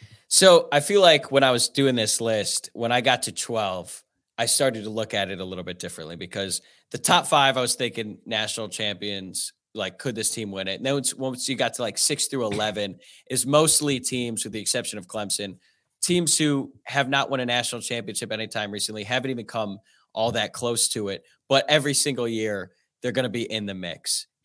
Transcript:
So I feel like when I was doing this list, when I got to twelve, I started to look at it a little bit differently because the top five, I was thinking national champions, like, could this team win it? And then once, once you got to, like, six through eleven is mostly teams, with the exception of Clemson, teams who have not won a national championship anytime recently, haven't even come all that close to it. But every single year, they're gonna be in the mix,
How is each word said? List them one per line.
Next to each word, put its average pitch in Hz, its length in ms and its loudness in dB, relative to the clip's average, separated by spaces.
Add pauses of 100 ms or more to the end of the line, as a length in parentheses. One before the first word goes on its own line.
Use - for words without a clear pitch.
(280)
So 175 440 8
I 147 80 4
feel 202 220 4
like 156 280 6
when 135 140 6
I 131 60 6
was 120 180 2
doing 135 260 2
this 110 240 0
list, 110 540 -2
when 117 180 -2
I 123 120 2
got 123 220 2
to - 80 -4
twelve, 98 680 -6 (360)
I 117 80 0
started 117 380 2
to 110 60 -8
look 107 220 -6
at 98 180 -2
it 92 100 -8
a 95 40 -8
little 92 180 -10
bit 90 160 -10
differently 85 380 -10
because 90 460 -6 (280)
the - 60 -10
top - 300 6
five, 135 320 4
I - 20 0
was 123 140 2
thinking 110 500 -6
national 107 460 -6
champions, 98 840 -6 (220)
like, 95 240 -6
could 127 160 -6
this 110 160 -2
team 107 200 -6
win 95 180 -6
it? 95 80 -4
And 127 100 -6
then 139 80 2
once, 135 200 -2
once 131 340 -6
you 135 60 -2
got 120 200 -2
to, 127 80 -4
like, 107 160 -6
six - 300 0
through 123 180 -2
eleven 104 500 -4 (340)
is 127 160 2
mostly 147 540 4
teams, 120 420 -4
with 107 120 -8
the 110 60 -6
exception 107 380 -4
of 92 80 -14
Clemson, 101 520 -6 (420)
teams 175 360 2
who 147 360 0 (120)
have 135 260 0
not 139 200 0
won 131 100 -2
a 123 60 -2
national 120 360 -2
championship 110 500 -6
anytime 107 380 -6
recently, 104 340 -6
haven't 123 260 -2
even 117 140 -6
come 101 340 -6 (360)
all 113 180 0
that 107 220 -2
close 120 340 0
to 107 200 -4
it. - 160 -8 (240)
But 135 200 4
every 147 260 4
single 127 320 0
year, 107 460 -4 (300)
they're 123 100 -4
gonna 123 160 0
be 113 220 -6
in 107 160 -4
the 98 80 -8
mix, 87 540 -6 (160)